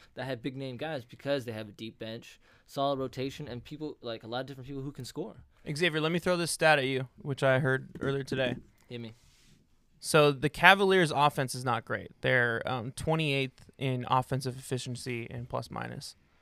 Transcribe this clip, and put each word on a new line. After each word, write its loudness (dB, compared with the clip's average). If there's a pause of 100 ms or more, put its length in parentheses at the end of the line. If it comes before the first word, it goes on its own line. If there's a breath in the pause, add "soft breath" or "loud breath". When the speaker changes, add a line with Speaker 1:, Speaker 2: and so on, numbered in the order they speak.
(160 soft breath)
Speaker 1:
that -8
have -6
big-name -8
guys -8
because -4
they -6
have -10
a -16
deep -12
bench, -12 (280 soft breath)
solid 0
rotation, -6
and -10
people, -10
like, -10
a -14
lot -4
of -8
different -14
people -8
who -8
can -12
score. -10 (340)
Speaker 2:
Xavier, 2
let 2
me 0
throw 2
this -2
stat 6
at 2
you, -2 (100)
which -6
I 6
heard 0 (120)
earlier -2
today. -2 (340)
Speaker 1:
Hit -10
me. -14 (840 soft breath)
Speaker 2:
So 6
the 0
Cavaliers' 6
offense 2
is -6
not 0
great. -6 (100)
They're, 2
um, -4
twenty-eighth -2
in -2
offensive 0
efficiency -6
in -10
plus -6
minus. -10 (260)